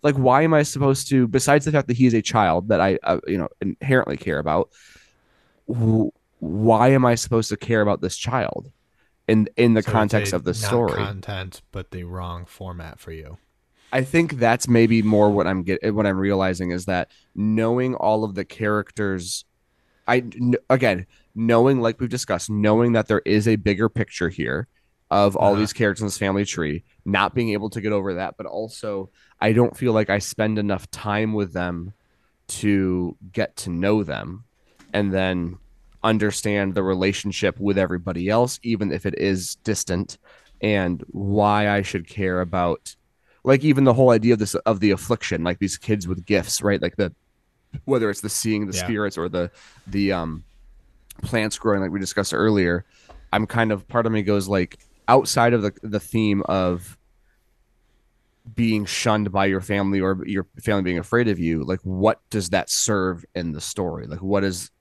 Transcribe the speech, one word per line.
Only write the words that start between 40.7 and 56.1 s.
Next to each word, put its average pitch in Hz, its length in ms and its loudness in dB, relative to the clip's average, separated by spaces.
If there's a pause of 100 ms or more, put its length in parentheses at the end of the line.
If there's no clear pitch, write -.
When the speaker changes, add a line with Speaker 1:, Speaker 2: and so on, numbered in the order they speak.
Speaker 1:
why 104 600 2
I 101 120 2
should 92 260 -6
care 92 340 -2
about, 87 540 -2 (480)
like, 135 200 4
even 139 220 4
the 127 80 8
whole 127 180 6
idea 113 220 6
of 110 60 2
this, 104 160 -2
of 104 240 0
the 101 120 4
affliction, 92 520 -2
like, 87 160 -4
these 98 180 -4
kids 104 300 -2
with 92 180 -6
gifts, - 360 0
right? 101 200 0
Like, - 160 -4
the, 92 160 -2 (720)
whether 117 240 0
it's 101 120 -8
the 107 80 -6
seeing 107 380 -2
the 95 80 -8
Speaker 2:
Yeah. 90 80 -6
Speaker 1:
spirits 104 340 -4
or 85 120 -2
the, 87 200 -4 (380)
the, 98 240 0
um, 82 320 -6 (800)
plants 110 340 -4
growing, 101 240 0
like 92 100 -2
we 98 80 -4
discussed 95 340 -4
earlier, 92 520 2 (480)
I'm 107 140 0
kind 113 240 0
of, 98 160 -4
part 117 180 0
of 113 60 0
me 107 120 0
goes, 98 240 0
like, 95 320 -2 (280)
outside 120 460 4
of 113 80 2
the, 101 120 -2 (100)
the 104 160 -4
theme 104 440 0